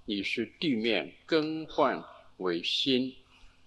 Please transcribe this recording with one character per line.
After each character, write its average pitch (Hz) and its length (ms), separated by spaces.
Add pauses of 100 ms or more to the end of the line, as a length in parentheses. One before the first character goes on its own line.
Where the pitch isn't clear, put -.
你 101 180
使 113 220 (140)
地 151 160
面 107 400 (100)
更 156 400
换 120 400 (320)
为 90 260
新。” 131 540 (500)